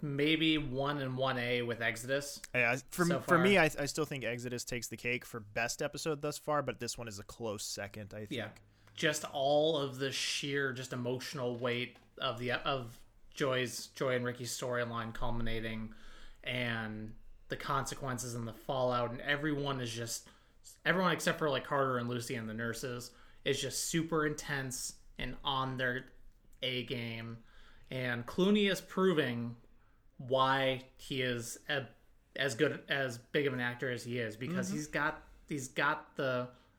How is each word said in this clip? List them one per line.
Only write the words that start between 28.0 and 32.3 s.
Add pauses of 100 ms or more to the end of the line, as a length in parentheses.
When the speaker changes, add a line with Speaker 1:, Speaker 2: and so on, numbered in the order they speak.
Speaker 1:
Clooney
is
proving (640)
why (140)
he
is (120)
a, (540)